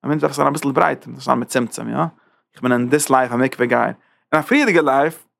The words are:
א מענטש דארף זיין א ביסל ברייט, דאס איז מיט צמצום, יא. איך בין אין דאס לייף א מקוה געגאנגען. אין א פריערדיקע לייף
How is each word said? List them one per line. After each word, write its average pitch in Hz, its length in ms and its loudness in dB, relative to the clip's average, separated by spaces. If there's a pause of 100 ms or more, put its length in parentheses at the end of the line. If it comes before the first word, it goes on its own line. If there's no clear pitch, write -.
א - 40 -6
מענטש 147 140 0
דארף 147 120 0
זיין 143 140 0
א 139 40 2
ביסל 143 200 -4
ברייט, 151 360 0
דאס 127 100 -16
איז 127 200 -2
מיט 117 100 -4
צמצום, 117 420 -4
יא. 117 60 -8 (580)
איך - 100 -16
בין 127 80 0
אין 123 180 0
דאס 143 200 0
לייף 131 220 2
א 120 40 -4
מקוה 123 300 0
געגאנגען. 120 280 0 (380)
אין 156 80 2
א - 20 0
פריערדיקע 226 400 2
לייף 143 440 0 (140)